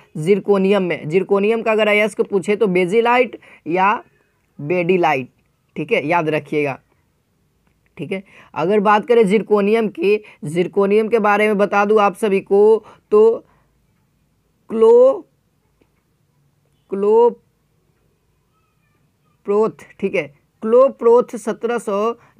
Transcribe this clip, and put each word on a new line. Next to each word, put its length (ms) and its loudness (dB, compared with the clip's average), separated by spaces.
जिरकोनियम 640 0
में। 260 -6
जिरकोनियम 520 0
का 100 -2
अगर 160 0
अयस्क 360 0
पूछे 320 -4
तो 140 0
बेजीलाइट 720 0
या 360 -2
बेडीलाइट, 680 -2
ठीक 160 -8
है, 160 -2
याद 220 -2
रखिएगा। 500 -6
ठीक 140 -10
है, 120 -10
अगर 280 -2
बात 260 2
करें 180 4
जिरकोनियम 640 0
की, 340 -2
जिरकोनियम 640 -2
के 140 0
बारे 260 0
में 100 0
बता 280 0
दूं 160 2
आप 140 0
सभी 260 -2
को 440 2
तो 340 2
क्लो-, 540 4
क्लोप्रोथ, 440 2
ठीक 160 -6
है, 120 -4
क्लोप्रोथ 720 2
सत्रह 420 -6
सौ 360 -4